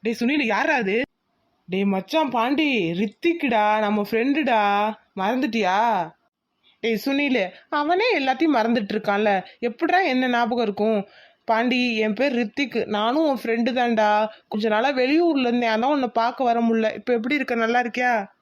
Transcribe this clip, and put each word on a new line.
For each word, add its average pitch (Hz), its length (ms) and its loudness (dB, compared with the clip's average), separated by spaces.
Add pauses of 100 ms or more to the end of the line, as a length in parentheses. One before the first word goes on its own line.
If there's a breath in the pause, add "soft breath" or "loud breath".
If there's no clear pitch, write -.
டேய் 220 180 -4
சுனிலு, 269 260 0
யாரா 240 280 0
அது? 226 280 0 (640)
டேய் 196 260 0
மச்சான் 277 360 -2
பாண்டி, 247 640 0
ரித்திக்குடா, 220 840 0
நம்ம 214 240 0
ஃப்ரெண்டுடா, 220 920 0 (240)
மறந்துட்டியா? 208 920 0 (760 soft breath)
டேய் 220 220 -2
சுனிலு, 269 460 0 (200 loud breath)
அவனே 359 440 0
எல்லாத்தையும் 269 440 2
மறந்துட்டு 220 360 0
இருக்கான்ல, 202 500 0 (160 loud breath)
எப்படிடா 330 520 0
என்ன 254 160 0
ஞாபகம் 240 400 0
இருக்கும்? 208 380 -2 (380 loud breath)
பாண்டி, 240 520 0
என் 214 180 0
பேர் 254 240 0
ரித்திக், 240 480 -4
நானும் 233 420 0
உன் 262 140 -2
ஃப்ரெண்டு 233 360 0
தான்டா. 214 500 2 (200 loud breath)
கொஞ்ச 220 200 -2
நாளா 247 300 0
வெளியூர்ல 277 500 2
இருந்தேன், 240 260 0
அதான் 247 200 0
உன்னை 262 240 -2
பார்க்க 247 260 0
வர 233 160 2
முடியல. 226 340 2
இப்ப 214 180 -4
எப்படி 240 220 0
இருக்க, 262 200 -2
நல்லா 233 280 0
இருக்கியா? 240 460 -2 (140)